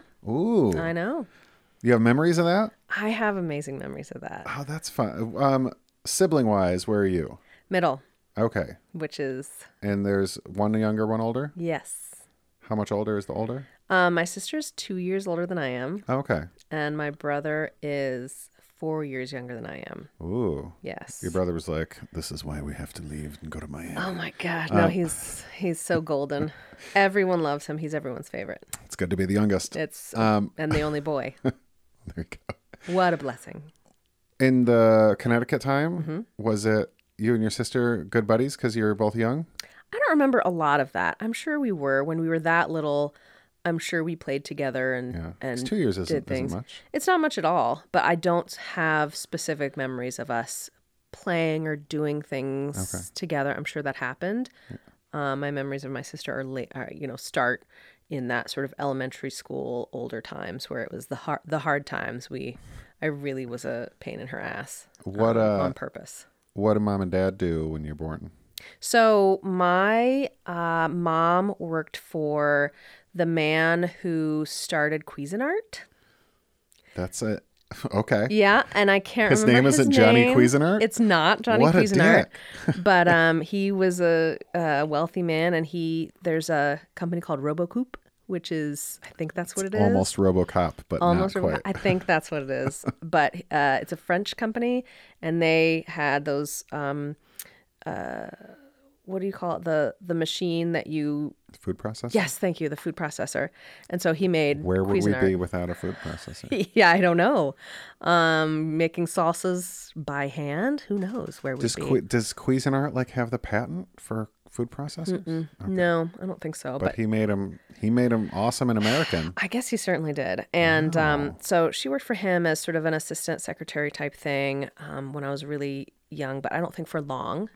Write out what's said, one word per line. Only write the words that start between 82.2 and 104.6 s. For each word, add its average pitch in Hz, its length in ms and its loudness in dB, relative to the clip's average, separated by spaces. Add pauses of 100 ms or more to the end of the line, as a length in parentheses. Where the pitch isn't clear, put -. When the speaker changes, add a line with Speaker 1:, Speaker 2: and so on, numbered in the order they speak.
Speaker 1:
dick. - 100 2
<laughs> 175 80 -6
Speaker 2:
But, 180 240 6
um, 165 320 6
he 196 320 0
was 185 260 2
a, 165 380 4 (180)
a 156 300 2
wealthy 156 380 0
man, 165 320 2
and 160 100 2
he, 165 460 -2 (120)
there's 160 280 0
a 143 320 2 (140)
company 170 260 -4
called 143 180 -4
Robocoop, 175 540 -2 (320)
which 180 260 -6
is, 147 520 -4
I - 120 -18
think 160 160 -6
that's 175 240 -8
what 196 80 -2
Speaker 1:
It's 196 100 -6
Speaker 2:
it 214 40 0
is. 214 60 4
Speaker 1:
almost 101 320 4
RoboCop, 90 580 4 (160)
but 90 100 -2
Speaker 2:
Almost 175 340 4
Speaker 1:
not 190 100 0
Speaker 2:
Robo-, - 160 0
Speaker 1:
quite. - 40 -8
Speaker 2:
I 196 80 -2
think 185 320 0
that's 160 260 2
what 151 120 -2
it 135 80 -8
is. 131 340 -4 (100)
Speaker 1:
<laughs> - 80 -18
Speaker 2:
But, 160 340 2 (140)
uh, 143 300 4
it's - 120 -8
a 165 40 -4
French 185 400 -2
company, 240 480 -2 (380)
and 165 180 0
they 160 480 4
had 143 380 0
those, 143 460 -2
um, 143 440 -4 (720)
uh, 62 400 -6 (800)
what 190 140 -6
do 196 60 -4
you 190 60 -4
call 175 240 -4
it? 170 80 -10
The, 156 360 0
the 175 140 -4
machine 170 580 -2
that 156 140 -2
you 147 480 -4 (160)
Speaker 1:
The - 80 -20
food 90 180 -6
processor? 117 380 -6
Speaker 2:
Yes, 170 240 0
thank 175 220 -2
you. 156 80 0
The 147 80 -4
food 160 180 -6
processor. - 540 -4 (420)
And 180 100 -4
so 165 120 2
he 180 160 2
made 151 340 2